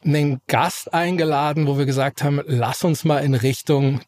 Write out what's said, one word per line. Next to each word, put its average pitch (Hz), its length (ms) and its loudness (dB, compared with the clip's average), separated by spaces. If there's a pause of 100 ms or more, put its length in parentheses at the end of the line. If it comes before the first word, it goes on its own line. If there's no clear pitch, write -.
einen 143 440 0
Gast 143 440 -2
eingeladen, 156 760 0
wo 139 100 0
wir 139 80 0
gesagt 135 380 -2
haben, 143 240 0
lass 123 360 -2
uns 165 200 0
mal 151 160 2
in 139 160 2
Richtung 139 720 0